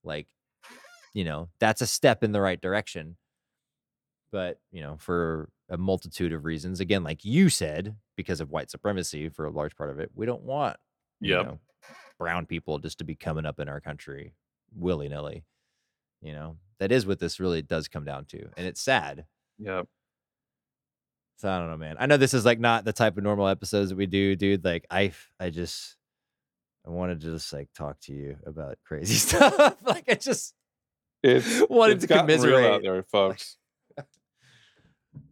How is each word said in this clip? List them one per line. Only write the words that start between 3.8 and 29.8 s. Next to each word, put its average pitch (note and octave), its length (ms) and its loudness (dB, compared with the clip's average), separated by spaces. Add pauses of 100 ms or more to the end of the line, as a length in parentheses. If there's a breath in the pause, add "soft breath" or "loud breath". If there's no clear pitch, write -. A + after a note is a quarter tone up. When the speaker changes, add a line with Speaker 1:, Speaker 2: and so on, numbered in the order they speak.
Speaker 1:
But, F2+ 280 -6 (100)
you F2+ 100 -16
know, D2+ 180 -10
for E2 500 -2 (200)
a F2+ 80 -8
multitude F2 560 -2
of D2+ 120 -8
reasons, E2 360 -6
again, F#2+ 220 2
like D#2 220 -8
you D#3 240 6
said, F2+ 480 -4 (200)
because F2 240 -6
of C#2+ 100 -8
white D2+ 200 -6
supremacy E2 580 -6
for D#2 180 -10
a D2 40 -6
large D2+ 260 -6
part D2 140 -8
of C#2 80 -10
it, D#2+ 160 -8
we G#2+ 120 -6
don't A#2+ 160 -6
want, C3+ 340 -4 (440)
you G2 140 0
Speaker 2:
Yep. F2+ 120 0
Speaker 1:
know, C#2+ 120 -14 (600 loud breath)
brown E2+ 280 -4
people D#2 320 -6
just D#2 200 -12
to E2+ 60 -10
be D#2 120 -10
coming D#2 300 -6
up D2 120 -8
in C#2+ 100 -8
our C#2+ 120 -10
country D2 540 -16 (400)
willy-nilly. D2+ 680 -6 (800)
You D#2 120 -14
know, D#2+ 240 -14 (200)
that G2 140 0
is B2 140 4
what F#2+ 120 -2
this E2+ 220 -6
really E2+ 220 -2
does D#2 260 -4
come D2+ 160 -12
down C#2+ 220 -10
to. D2 300 -18
And F2+ 100 -8
it's F2 140 -10
sad. D#2+ 460 -2 (320)
Speaker 2:
Yep. F#2+ 300 -8 (1500)
Speaker 1:
So G2+ 120 -4
I F#2 80 -2
don't E2+ 100 -6
know, D#2+ 80 -8
man. D#2 220 -10
I C3 80 -2
know D3 100 6
this C3 180 6
is, A#2 100 2
like, A#2+ 140 6
not A2+ 260 2
the A2 100 -2
type G#2+ 240 2
of G2+ 40 -4
normal G2+ 240 0
episodes G2 440 0
that F#2+ 60 -6
we G2 100 0
do, G2 300 2
dude. G2 280 2
Like, E2+ 260 -2
I, F#2+ 220 2 (260)
I F2+ 120 -6
just, - 460 -10 (880)
I E2+ 40 -14
wanted F2 300 -4
to E2 120 -8
just, D#2+ 200 -8
like, C#2+ 220 -12
talk C#2+ 260 -10
to - 140 -16
you C#2+ 320 -12
about D2 380 -12
crazy D#2 300 -4
<laughs> - 0 -
stuff. - 680 4